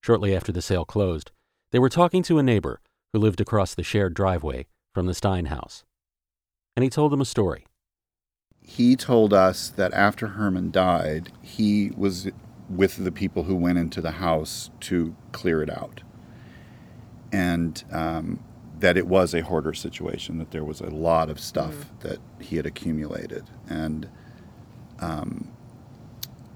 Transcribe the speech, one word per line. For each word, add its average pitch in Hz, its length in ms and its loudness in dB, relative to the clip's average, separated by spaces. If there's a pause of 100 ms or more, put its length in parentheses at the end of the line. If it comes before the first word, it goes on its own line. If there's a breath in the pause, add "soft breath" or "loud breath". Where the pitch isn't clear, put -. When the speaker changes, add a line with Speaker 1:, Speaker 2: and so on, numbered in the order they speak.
Speaker 1:
Shortly 101 320 4
after 92 160 -2
the 87 120 -4
sale 87 220 0
closed, 92 460 -2 (400)
they 123 80 4
were 131 100 6
talking 175 340 2
to 165 160 4
a 143 40 4
neighbor 95 360 2 (340)
who 110 60 2
lived 104 220 4
across 101 340 0
the 87 80 -6
shared 98 300 0
driveway 80 520 0 (280)
from 90 120 0
the 90 80 0
Stein 92 320 0
house. - 380 -10 (920)
And 123 80 2
he 135 60 2
told 147 220 2
them 139 100 2
a 131 40 2
story. 90 420 -2 (920)
Speaker 2:
He 123 360 4
told 113 360 4
us 95 380 6
that 92 240 -2
after 104 360 2
Herman 95 420 -2
died, 85 600 2 (120)
he 104 520 0
was 95 360 -2 (360)
with 95 360 2
the 90 80 0
people 90 320 -4
who 92 120 0
went 87 220 2
into 82 240 -2
the 80 120 -4
house 80 580 -2 (100)
to 82 340 -2 (160)
clear 82 300 0
it 76 80 -4
out. - 320 -12 (1300 loud breath)
And, 85 600 -2
um, 82 480 -4 (380)
that 87 200 4
it 87 100 2
was 90 260 4
a 85 80 0
hoarder 80 320 -2
situation, 82 640 -8
that 80 140 -8
there 78 120 -6
was 76 180 -8
a 90 80 -8
lot 80 400 0
of 76 100 -8
stuff 78 340 -6
Speaker 3:
Mm. - 280 -16
Speaker 2:
that - 160 -8 (240)
he - 160 -6
had 73 80 -2
accumulated. 73 800 -6 (240)
And, 78 400 -6 (880 loud breath)
um, - 480 -8 (1080)